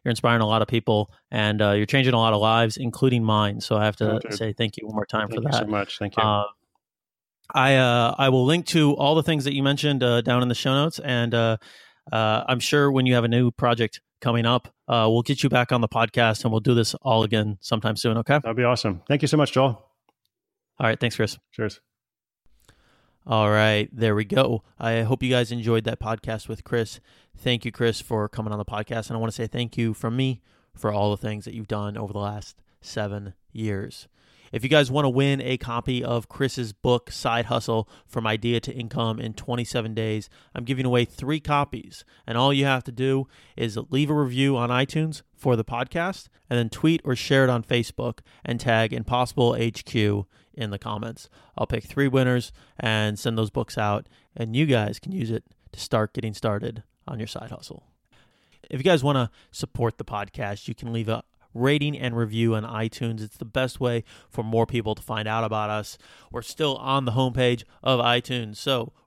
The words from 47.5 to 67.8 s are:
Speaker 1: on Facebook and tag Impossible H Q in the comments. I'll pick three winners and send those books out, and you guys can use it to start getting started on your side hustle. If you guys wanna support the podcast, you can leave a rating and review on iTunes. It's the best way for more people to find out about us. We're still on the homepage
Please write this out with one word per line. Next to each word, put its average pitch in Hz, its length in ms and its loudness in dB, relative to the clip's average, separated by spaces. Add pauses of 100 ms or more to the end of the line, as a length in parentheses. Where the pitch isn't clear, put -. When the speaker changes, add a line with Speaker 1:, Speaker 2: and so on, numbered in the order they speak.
Speaker 1:
on 117 120 0
Facebook 120 560 -4 (240)
and 120 160 -4
tag 113 320 2
Impossible 123 640 0
H 117 300 -4
Q 104 400 0 (280)
in 110 160 -8
the 101 80 -8
comments. 110 520 -10 (280)
I'll 107 80 -4
pick 113 200 -6
three 139 240 0
winners 127 420 2 (260)
and 107 400 0
send 113 200 -4
those 110 120 0
books - 280 -6
out, 104 320 -2 (260)
and 113 180 -6
you 143 120 2
guys 113 340 0
can - 140 -12
use 127 180 -4
it 113 140 -6 (260)
to - 80 -16
start 110 340 -2
getting 113 200 -6
started 113 500 -4 (240)
on 131 120 -8
your 107 80 -8
side - 240 -14
hustle. - 340 -18 (840)
If 127 120 -6
you - 20 -6
guys 165 180 6
wanna 135 300 2 (200)
support - 460 -4
the - 60 -10
podcast, 104 640 -8
you 120 80 -8
can 120 160 -10
leave 113 160 -4
a 113 160 -4 (300)
rating 143 440 0
and 120 200 -6
review 113 380 0
on 107 80 -2
iTunes. 113 580 -6
It's 107 160 -14
the - 80 -12
best 131 340 -4
way 120 240 -2 (260)
for - 140 -6
more 113 220 0
people 110 280 -2
to 107 80 -16
find 107 260 -6
out 110 180 -2
about 107 240 -4
us. 107 280 -8 (340)
We're - 100 -10
still 143 360 -4
on 135 280 -2
the 120 80 -2
homepage 123 500 0 (180)